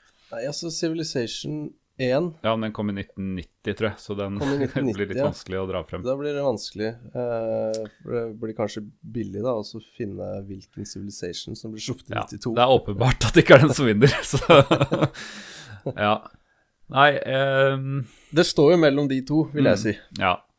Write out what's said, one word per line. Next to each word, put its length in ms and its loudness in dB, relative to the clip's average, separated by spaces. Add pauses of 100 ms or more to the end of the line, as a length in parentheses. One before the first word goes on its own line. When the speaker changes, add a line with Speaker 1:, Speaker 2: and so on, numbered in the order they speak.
(320)
Speaker 1:
Nei, 180 -10
altså, 200 -8
Civilization 1000 -6 (260)
en. 460 -2
Speaker 2:
Ja, 140 0
men 120 -4
den 40 -8
kom 180 -4
i 20 -4
nitten 440 -8
nitti, 360 -8
tror 160 -2
jeg, 100 -10
så 180 -10
den 220 -4
Speaker 1:
Kom 140 -2
i 40 -2
Speaker 2:
<laughs> 20 -2
blir 80 -2
litt 100 -6
Speaker 1:
nitten 320 -2
nitti, 80 -6
ja. 140 0
Speaker 2:
vanskelig 320 -8
å 60 -6
dra 160 -4
frem. 200 -10
Speaker 1:
Da 120 -2
blir 180 -6
det 100 -4
vanskelig, 460 -4 (180)
eh, 800 -4 (140)
for 100 -10
det 100 -4 (180)
blir 180 -8
kanskje 260 -6 (320)
billig 260 -6
da, 140 -2
å 80 -6
så 160 -16
finne 480 -10 (160)
hvilken 400 -14
Civilization 720 -12
som 160 -12
ble 80 -12
sluppet 320 -10
i 60 -4
Speaker 2:
Ja, 80 -4
Speaker 1:
nittito. 260 -8
Speaker 2:
det 80 2
er 160 6
åpenbart 540 0
at 20 -2
det 140 6
ikke 100 12
er 80 10
den 80 4
som 160 2
vinner, 320 6
<laughs> 140 -6
så, 800 4 (840)
ja. 180 2 (760)
Nei, 240 6 (100)
ehm, 800 0 (300)
Speaker 1:
Det 120 4
står 300 6
jo 20 6
mellom 320 4
de 140 0
to, 220 0 (100)
vil 100 2
jeg 120 4
Speaker 2:
Mm, 60 -2
Speaker 1:
si. 100 0 (260)
Speaker 2:
ja. 160 2 (240)